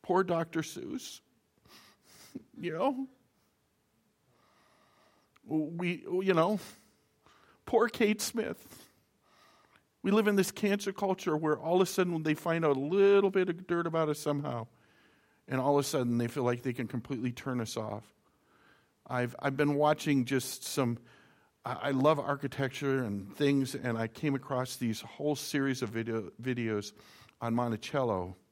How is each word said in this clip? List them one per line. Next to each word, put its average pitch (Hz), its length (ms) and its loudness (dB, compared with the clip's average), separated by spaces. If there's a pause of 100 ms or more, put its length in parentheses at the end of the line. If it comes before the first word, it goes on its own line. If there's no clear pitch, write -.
Poor 185 220 2
Doctor 165 360 -2
Seuss. - 640 -10
<laughs> - 40 -20 (1300)
You 165 140 -6
know? 262 340 -2 (2500)
We, 170 600 -4
you 190 280 0
know, 180 260 4 (1040)
poor 233 220 4
Kate 214 340 2
Smith. - 680 -8 (1120)
We 190 100 2
live 208 160 6
in 208 80 4
this 196 160 2
cancer 202 420 0
culture 185 420 0
where 156 220 0
all 165 180 0
of 185 60 6
a 185 40 6
sudden 175 380 0
they 151 100 2
find 165 300 0
out 147 140 6
a - 20 -2
little 196 500 6
bit 185 200 2
of 170 180 -6
dirt 170 180 0
about 160 220 2
us 151 120 -2
somehow, 143 480 -2 (800)
and 135 120 -2
all 143 180 4
of 139 80 2
a - 20 -6
sudden 123 300 0
they 117 100 0
feel 131 160 -4
like 120 180 0
they 127 120 -4
can 120 140 -6
completely 123 440 -6
turn 123 280 -6
us 110 160 -6
off. 107 280 -6 (1000)
I've, 123 340 -2
I've 139 180 -2
been 147 180 4
watching 147 480 4
just 123 400 -2
some, 120 360 -2 (680)
I, 123 160 -6
I 139 100 -2
love 143 280 4
architecture 135 840 -2
and 101 320 -6
things, 139 400 2
and 123 220 -2
I 113 100 0
came 139 280 -2
across 127 420 -4
these 113 240 -2
whole 147 340 -2
series 135 460 -2
of 117 80 -4
video, 113 420 -4 (100)
videos 113 520 -2 (480)
on 117 120 -2
Monticello 113 840 -2 (140)